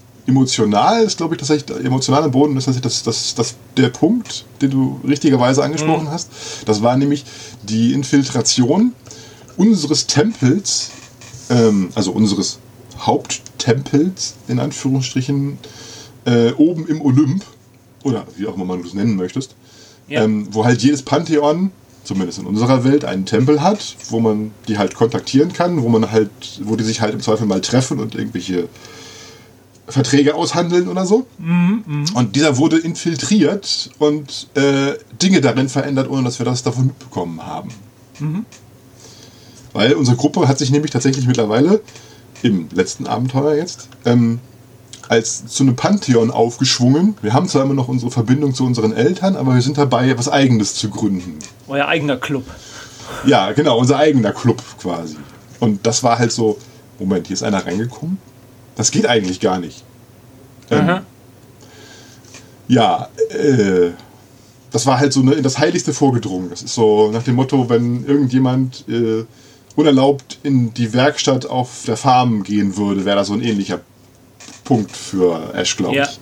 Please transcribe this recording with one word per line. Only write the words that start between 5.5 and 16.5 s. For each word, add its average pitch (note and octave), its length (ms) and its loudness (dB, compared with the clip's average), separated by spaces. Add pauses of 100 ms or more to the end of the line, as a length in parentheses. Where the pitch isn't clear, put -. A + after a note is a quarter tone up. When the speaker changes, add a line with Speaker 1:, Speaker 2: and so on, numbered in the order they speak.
Speaker 1:
angesprochen D#3 420 -2
Speaker 2:
Mhm. D3 60 -6
Speaker 1:
hast. E3+ 180 -8 (360)
Das G#2+ 160 0
war B2 160 4
nämlich C#3+ 280 0 (360)
die A2+ 320 2
Infiltration C#3 1000 2 (640)
unseres E3 500 2
Tempels, E3 840 0 (600)
ähm, G#2 420 4
also F#2+ 180 -2
unseres G2 460 0 (420)
Haupttempels, - 1300 -2 (140)
in B2 120 -2
Anführungsstrichen, C#3 1000 -4 (680)
äh, A#2+ 280 4